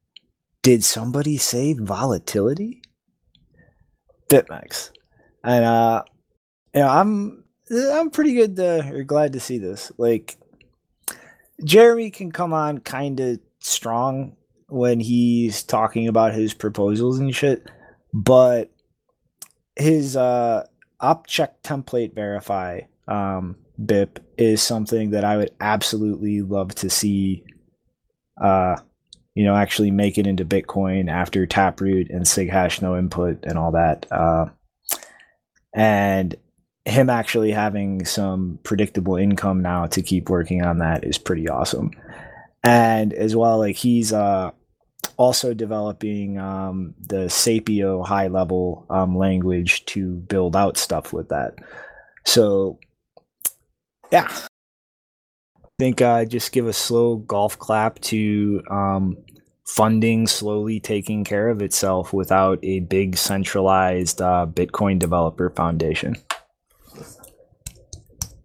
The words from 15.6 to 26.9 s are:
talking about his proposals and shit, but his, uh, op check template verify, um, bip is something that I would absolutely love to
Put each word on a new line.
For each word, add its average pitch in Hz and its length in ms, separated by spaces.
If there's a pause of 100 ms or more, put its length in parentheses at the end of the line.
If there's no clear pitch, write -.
talking 113 460
about 113 260
his 110 200
proposals 107 640
and 135 160
shit, 139 360 (420)
but 123 580 (1040)
his, 147 400
uh, 123 500 (340)
op 156 260
check - 360
template 131 520
verify, 101 680 (280)
um, 95 480 (280)
bip 101 340 (200)
is 110 240
something 110 480
that 104 140
I 104 120
would 104 240
absolutely 104 800
love 98 340
to 95 140